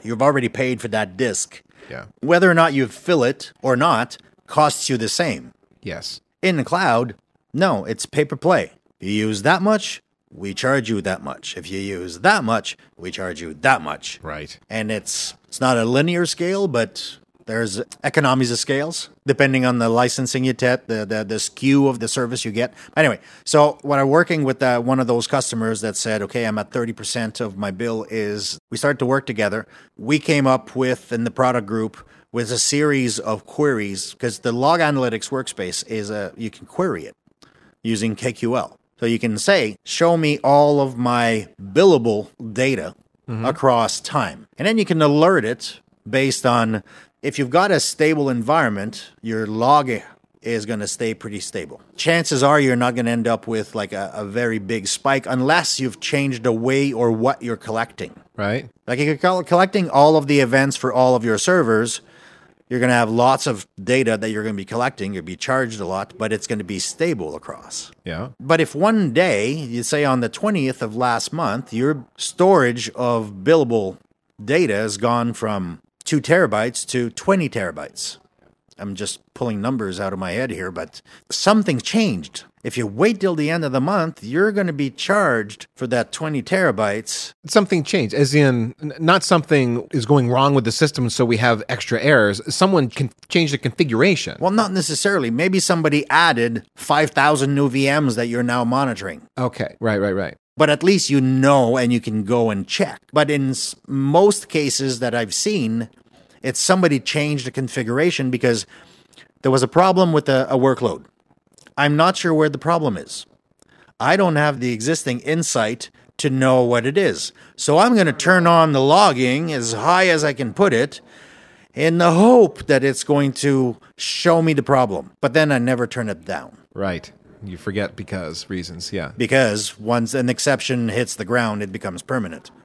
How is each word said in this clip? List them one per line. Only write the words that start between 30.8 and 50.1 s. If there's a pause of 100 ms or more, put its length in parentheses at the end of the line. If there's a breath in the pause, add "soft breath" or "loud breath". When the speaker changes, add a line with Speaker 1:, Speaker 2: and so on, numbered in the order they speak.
Speaker 1:
in
the
product
group, (340 soft breath)
with
a
series
of
queries,
'cause
the
log
analytics
workspace
is
a,
you
can
query
it (680 soft breath)
using
K
Q
L. (220)
So
you
can
say,
"Show
me
all
of
my (120)
billable (260)
data (340)
Speaker 2:
Mm-hmm.
Speaker 1:
across
time." (140)
And
then
you
can
alert
it (280)
based
on, (400 loud breath)
if
you've
got
a
stable
environment, (140)
your
log (540)